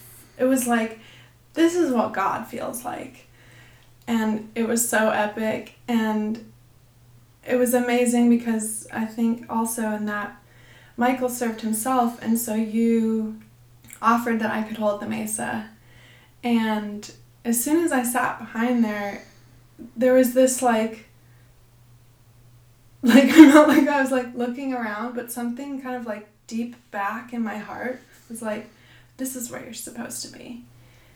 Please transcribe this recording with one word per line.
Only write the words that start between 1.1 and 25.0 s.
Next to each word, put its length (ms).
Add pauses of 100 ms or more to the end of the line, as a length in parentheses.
this 200
is 160
what 220
God 360
feels 360
like. 440 (800)
And 480
it 140
was 180
so 220
epic. 680 (120)
And 640 (960)
it 80
was 160
amazing 560
because 640
I 140
think 420
also 440
in 120
that 320 (600)
Michael 340
served 320
himself, 600
and 160
so 160
you 840 (640)
offered 380
that 100
I 120
could 140
hold 240
the 80
mesa. 640 (760)
And 640 (320)
as 220
soon 180
as 80
I 120
sat 360
behind 460
there, 380 (720)
there 160
was 220
this, 260
like, 460 (1160)
<laughs> 800
like, 220
I 260
felt 180
like 200
I 140
was, 80
like, 240
looking 400
around, 400